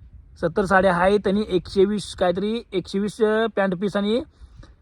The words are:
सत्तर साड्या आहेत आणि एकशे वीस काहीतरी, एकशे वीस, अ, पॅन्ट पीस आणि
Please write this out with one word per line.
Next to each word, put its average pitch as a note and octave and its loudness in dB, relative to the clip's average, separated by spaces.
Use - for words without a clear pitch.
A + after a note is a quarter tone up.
सत्तर F3+ -2
साड्या F#3 4
आहेत G3 2
आणि G3+ 0
एकशे F#3+ 2
वीस G#3 -4
काहीतरी, G3 -2
एकशे G3 -4
वीस, G#3 -4
अ, A3 2
पॅन्ट G3 0
पीस G3 -4
आणि G#3+ -2